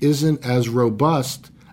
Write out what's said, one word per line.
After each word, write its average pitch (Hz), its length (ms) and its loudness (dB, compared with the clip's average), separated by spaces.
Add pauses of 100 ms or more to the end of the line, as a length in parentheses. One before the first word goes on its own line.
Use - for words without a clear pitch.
isn't 147 420 0
as 123 240 0
robust 127 800 0 (220)